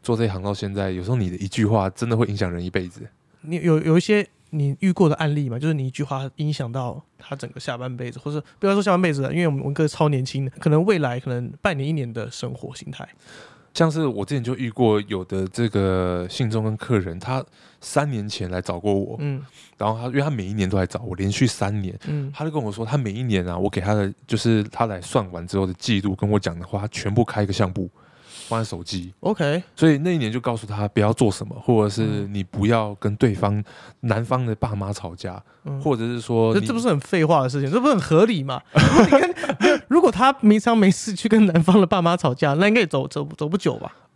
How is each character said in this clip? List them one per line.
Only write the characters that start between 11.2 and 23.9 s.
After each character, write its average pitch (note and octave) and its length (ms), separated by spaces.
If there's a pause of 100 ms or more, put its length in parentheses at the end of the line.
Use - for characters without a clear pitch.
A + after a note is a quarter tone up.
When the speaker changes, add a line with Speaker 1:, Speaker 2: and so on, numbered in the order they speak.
Speaker 2:
可 C3 100
能 B2 300
半 D3 160
年、 C3+ 120
一 D#3+ 40
年 C3 180
的 A2+ 200
生 - 220
活 - 220
形 - 160
态。 - 160 (680)
Speaker 1:
像 E3 160
是 D#3 160
我 G#2 180
之 D3 120
前 B2 60
就 B2 120
遇 A#2 160
过 G#2+ 380
有 F#2+ 160
的 F#2+ 240
这 A#2 200
个 F#2 600
信 A#2+ 180
众 A2 140
跟 A2 140
客 A#2 200
人， F2+ 220
他 B2+ 260 (360)
三 D3 280
年 G#2+ 200
前 F#2+ 200
来 F2+ 140
找 F2 160
过 G2+ 160
我， - 240
Speaker 2:
嗯。 C#3+ 260 (320)
Speaker 1:
然 G#2+ 160
后 A2+ 60
他， A#2+ 80
因 B2+ 60
为 C#3 80
他 D3+ 100
每 G#2 160
一 G2+ 60
年 G2 180
都 G2+ 80
来 F#2 80
找 - 160
我， F#2 140
连 G2 140
续 B2+ 140
三 G#2 380
年， F#2+ 240
Speaker 2:
嗯。 C#3+ 260
Speaker 1:
他 D3 120
就 D#3 80
跟 D3+ 100
我 G#2 80
说， A2 160
他 B2+ 100
每 A#2+ 140
一 A#2 140
年 G2 240
啊， F2 100
我 G2 100
给 G2 120
他 F#2+ 120